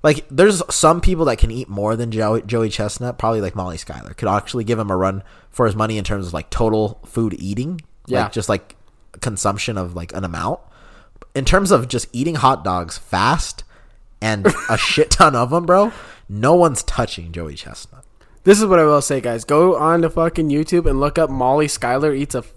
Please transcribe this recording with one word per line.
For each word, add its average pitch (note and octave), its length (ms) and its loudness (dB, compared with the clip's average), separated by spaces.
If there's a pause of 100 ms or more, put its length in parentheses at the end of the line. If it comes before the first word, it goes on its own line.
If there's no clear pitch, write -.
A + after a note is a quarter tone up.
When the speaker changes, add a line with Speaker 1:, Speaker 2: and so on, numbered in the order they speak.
Speaker 1:
Like, D3 280 2
there's F3+ 320 4 (100)
some E3+ 280 4
people E3 240 4
that A#2+ 120 0
can A#2 140 4
eat B2 180 -10
more G#2 260 -2
than A#2 160 -4
Joey, A2 300 0
Joey A2+ 280 -2
Chestnut, G#2 500 -6
probably, A2 220 0
like, F#2+ 140 -6
Molly F2+ 220 -6
Schuyler. A#1 380 -14
Could A2 120 -6
actually G#2 360 -2
give A2+ 160 0
him G#2 100 -4
a F#2 80 0
run F#2+ 260 -2 (280)
for A#2+ 160 0
his F#2+ 80 0
money A2 240 -2
in F#2+ 40 -6
terms G2 240 -4
of, E2 60 -10
like, D#2+ 160 -8
total A2 560 0
food A2+ 320 -4
eating. B2+ 440 -8 (260)
Speaker 2:
Yeah. B2 160 -2
Speaker 1:
Like, G2+ 100 -6
just, A2 160 -4
like, - 260 -4 (440)
consumption G#2 580 -4
of, F2 180 -6
like, E2+ 180 -10
an F#2+ 100 -8
amount. E2+ 360 -6 (760)
In C3+ 100 -2
terms F#3+ 260 4
of B2 160 2
just A#2+ 240 -4
eating D3+ 240 -4
hot C3 280 2
dogs F2+ 340 -4
fast - 680 -2 (560)
and G#2+ 280 0 (220)
a A2 80 2
Speaker 2:
<laughs> - 20 -4
Speaker 1:
shit - 320 0
ton D#3 240 6
of B2 180 0
'em, E3+ 140 0
bro, G3+ 240 4 (360)
no A#2 280 2
one's E3+ 280 4
touching E2+ 480 -4
Joey D#2+ 240 -10
Chestnut. - 480 -18 (400)
Speaker 2:
This G3+ 160 8
is A3 60 2
what F#3 140 4
I D#3+ 60 6
will D3 180 4
say, C3+ 180 -2
guys. A#2 240 -4
Go E3 320 4
on E3 240 2
to E3 80 0
fucking E3 400 -2
YouTube D#3 400 0
and C3+ 100 0
look C#3+ 200 0
up D3+ 100 2
Molly C3+ 380 0
Schuyler C#3 440 -2
eats C#3 220 -4
a B2 100 -4 (140)